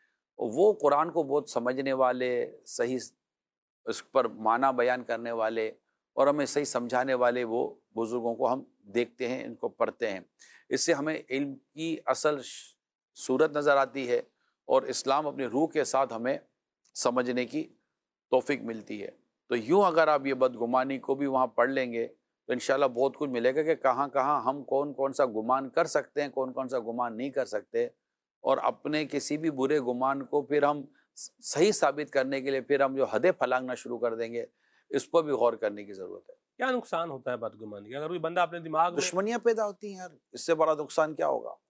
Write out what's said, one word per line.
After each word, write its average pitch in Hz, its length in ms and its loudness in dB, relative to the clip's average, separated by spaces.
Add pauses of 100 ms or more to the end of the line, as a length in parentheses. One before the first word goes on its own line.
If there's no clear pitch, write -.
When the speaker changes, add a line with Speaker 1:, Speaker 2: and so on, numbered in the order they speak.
(380)
Speaker 1:
وہ 147 340 2
قرآن 147 380 2
کو 160 120 0
بہت 143 260 -2
سمجھنے 131 440 -2
والے، 127 640 0 (100)
صحیح 123 320 -2 (840)
اس - 280 -8
پر 123 160 4
معنی 117 480 2
بیان 123 280 0
کرنے 117 280 -6
والے 113 360 -2 (440)
اور 135 140 2
ہمیں 143 200 2
صحیح 147 180 0
سمجھانے 127 500 0
والے 123 300 2
وہ 117 300 -2 (220)
بزرگوں 117 380 -2
کو 120 180 0
ہم 131 100 -2 (160)
دیکھتے 117 500 -4
ہیں، 131 160 -6
ان 117 100 -10
کو 113 140 -6
پڑھتے 110 420 -4
ہیں۔ 95 100 -8 (480)
اس 127 120 0
سے 165 120 4
ہمیں 151 360 -2
علم 139 260 -2
کی 156 420 -8 (100)
اصل 139 360 0
ش-، - 320 -16 (420)
صورت 143 400 2
نظر 147 200 4
آتی 131 340 0
ہے 120 80 2 (460)
اور 131 180 4
اسلام 135 440 0
اپنی 139 180 -4
روح 127 220 2
کے 151 180 0
ساتھ 131 280 0
ہمیں 123 260 -2 (560)
سمجھنے 123 520 0
کی 139 220 -6 (600)
توفیق 127 300 2
ملتی 110 420 -8
ہے۔ 101 80 -10 (380)
تو 123 80 2
یوں 135 260 4
اگر 160 260 4
آپ 143 180 2
یہ 135 80 0
بدگمانی 127 640 2
کو 135 160 -2
بھی 139 120 0
وہاں 131 200 4
پڑھ 120 240 2
لیں 131 220 -2
گے 117 140 -2 (400)
تو - 60 -2
انشاءاللہ 135 340 2
بہت 131 300 0
کچھ 147 140 -4
ملے 123 240 2
گا 156 80 2
کہ 156 120 0
کہاں 135 340 0
کہاں 135 340 0
ہم 131 220 -4
کون 143 280 -2
کون 135 200 -2
سا 143 140 2
گمان 123 420 0
کر 165 160 2
سکتے 147 380 -2
ہیں، 143 60 -4
کون 131 240 -4
کون 131 160 -6
سا 127 100 -4
گمان 117 380 -4
نہیں 131 140 -6
کر 135 140 -2
سکتے، 113 400 -4 (560)
اور - 180 2
اپنے 151 460 -2
کسی 143 320 -2
بھی 156 140 -2
برے 139 300 2
گمان 131 440 -2
کو 143 180 0
پھر 143 200 0
ہم 143 200 2 (320)
س-، - 160 -10 (120)
صحیح 190 300 4
ثابت 147 400 0
کرنے 135 280 0
کے 135 100 -2
لیے 135 100 0
پھر 135 200 2
ہم 135 160 2
جو 135 80 2
حدیں 175 280 4
پھلانگنا 127 420 0
شروع 120 240 -8
کر 113 160 -2
دیں 117 180 -6
گے، 117 140 -6 (440)
اس - 200 -2
پر 165 120 4
بھی 151 100 -4
غور 120 200 4
کرنے 107 320 -4
کی 101 80 -16
ضرورت 92 380 -14
ہے۔ - 40 -20 (220)
Speaker 2:
کیا 254 140 -2
نقصان 170 400 -4
ہوتا 131 220 -6
ہے 123 40 -2
بدگمانی 107 540 -10
کا؟ 131 80 -10
اگر 151 80 -6
کوئی 175 120 -6
بندہ 165 220 -2
اپنے 170 180 -2
دماغ 165 340 0
میں - 80 -2
Speaker 1:
دشمنیاں 196 380 -2
پیدا 220 280 0
ہوتی 208 220 -10
ہیں 196 80 -14
یار، 180 140 -14 (220)
اس - 140 -10
سے 165 80 2
بڑا 156 200 4
نقصان 156 400 0
کیا 156 140 0
ہوگا؟ - 220 -2 (200)